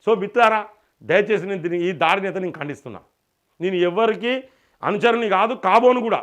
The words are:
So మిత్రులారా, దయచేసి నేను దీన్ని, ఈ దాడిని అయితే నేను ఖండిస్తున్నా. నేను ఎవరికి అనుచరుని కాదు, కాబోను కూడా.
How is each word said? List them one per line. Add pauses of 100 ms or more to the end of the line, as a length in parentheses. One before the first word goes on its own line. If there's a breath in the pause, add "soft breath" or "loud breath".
So (120)
మిత్రులారా, (420)
దయచేసి
నేను
దీన్ని,
ఈ (120)
దాడిని
అయితే
నేను
ఖండిస్తున్నా. (600)
నేను (140)
ఎవరికి (500 soft breath)
అనుచరుని (100)
కాదు, (120)
కాబోను
కూడా.